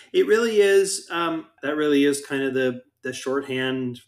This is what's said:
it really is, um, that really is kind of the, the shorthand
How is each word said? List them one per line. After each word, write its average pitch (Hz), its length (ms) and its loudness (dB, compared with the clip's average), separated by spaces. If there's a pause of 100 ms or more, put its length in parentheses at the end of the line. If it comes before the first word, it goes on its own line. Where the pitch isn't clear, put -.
(120)
it 185 140 2
really 220 340 4
is, 196 500 2
um, 165 360 -4 (160)
that 147 140 -4
really 147 280 2
is 139 200 0
kind 139 180 -4
of 135 120 -4
the, 127 280 -2 (200)
the 127 100 -8
shorthand 131 960 -6